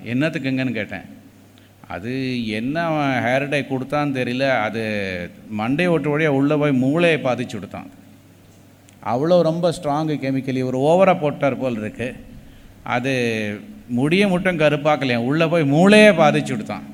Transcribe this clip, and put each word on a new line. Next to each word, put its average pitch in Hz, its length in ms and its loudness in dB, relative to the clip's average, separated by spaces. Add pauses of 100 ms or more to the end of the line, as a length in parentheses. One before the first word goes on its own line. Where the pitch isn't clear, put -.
"என்னத்துக்குங்கன்னு?" 131 640 -2
கேட்டேன். 101 300 -8 (840)
அது 120 600 -6
என்ன, 120 340 -4
அவன் 147 420 0
hair 135 260 0
dye 143 200 -2
கொடுத்தான்னு 135 540 -2
தெரியல, 127 260 -2
அது 104 800 -2 (200)
மண்டை 120 380 0
ஓட்டு 151 320 0
வழியா 156 80 2
உள்ள 139 300 2
போய் 147 140 2
மூளையை 143 500 2
பாதிச்சு 120 360 -4
விடுத்தான். 92 300 -12 (1160)
அவ்வளோ 156 360 2
ரொம்ப 170 300 0
strong 147 460 -2
கெமிக்கலி, 131 460 -2
ஒரு 127 160 -2
overa 175 400 4
போட்டார் 143 380 -2
போல் 120 200 -4
இருக்கு. 113 380 -8 (680)
அது 117 760 -2 (280)
முடியை 156 420 2
மட்டும் 180 300 0
கருப்பாக்கலையாம், 143 580 2
உள்ள 147 300 0
போய் 151 240 2
மூளையே 208 400 8
பாதிச்சு 151 420 2
விடுத்தான். 104 280 -8 (120)